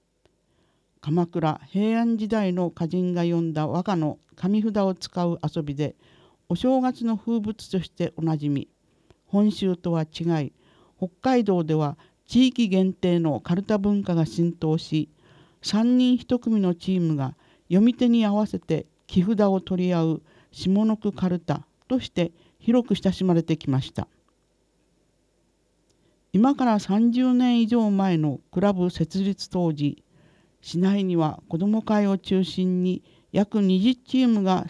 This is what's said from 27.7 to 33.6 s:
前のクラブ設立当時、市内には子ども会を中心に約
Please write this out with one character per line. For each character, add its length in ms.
前 260
の 220
ク 100
ラ 120
ブ 160
設 340
立 260
当 240
時、 300
市 180
内 240
に 120
は 320
子 100
ど 100
も 140
会 260
を 100
中 260
心 400
に 200
約 300